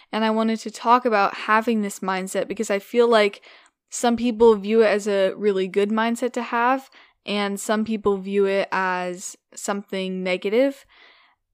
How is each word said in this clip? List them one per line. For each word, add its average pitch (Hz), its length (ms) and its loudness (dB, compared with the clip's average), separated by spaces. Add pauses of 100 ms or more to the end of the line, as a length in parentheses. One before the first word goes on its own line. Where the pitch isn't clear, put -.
(120)
And 220 140 -2
I 220 60 2
wanted 220 300 0
to 254 100 -10
talk 247 340 2
about 208 300 2
having 220 460 0
this 202 180 -6
mindset 190 480 -4
because 202 240 -6
I 202 80 0
feel 233 280 2
like 208 380 2 (460)
some 233 260 0
people 226 380 4
view 208 260 2
it 220 60 6
as 208 200 0
a 196 280 2
really 190 320 0
good 202 220 0
mindset 233 440 -2
to 247 80 -4
have, 247 480 -2 (340)
and 202 360 -4
some 214 260 -2
people 208 320 -2
view 196 280 0
it 196 260 0
as 180 680 -4 (160)
something 190 720 -6
negative. 208 600 0 (680)